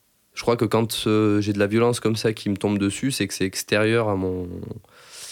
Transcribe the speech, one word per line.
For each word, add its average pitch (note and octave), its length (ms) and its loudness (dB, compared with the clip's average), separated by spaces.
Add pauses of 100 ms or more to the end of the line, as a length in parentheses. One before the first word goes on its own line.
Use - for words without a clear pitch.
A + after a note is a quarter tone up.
(340)
je - 80 -12
crois A#2 140 2
que A#2 100 2
quand, A2+ 420 0
euh, G#2+ 340 4
j'ai G#2 100 -2
de G2+ 80 -2
la G2+ 80 4
violence A#2 320 2
comme A2 160 0
ça A2 160 0
qui - 180 -4
me G2 80 0
tombe G#2 200 0
dessus, G2+ 340 0
c'est G2+ 160 -2
que - 60 -8
c'est - 120 -2
extérieur A2 640 0
à G2+ 80 0
mon, F#2 320 -2 (840)